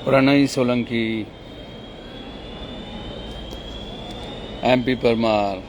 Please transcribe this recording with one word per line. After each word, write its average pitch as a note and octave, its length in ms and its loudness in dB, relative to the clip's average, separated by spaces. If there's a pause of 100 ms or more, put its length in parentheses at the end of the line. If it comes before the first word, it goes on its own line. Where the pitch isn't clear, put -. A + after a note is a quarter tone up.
પ્રણય C3+ 420 8
સોલંકી, A#2 800 0 (3250)
એમ B2 200 6
પી B2+ 120 2
પરમાર A2 760 4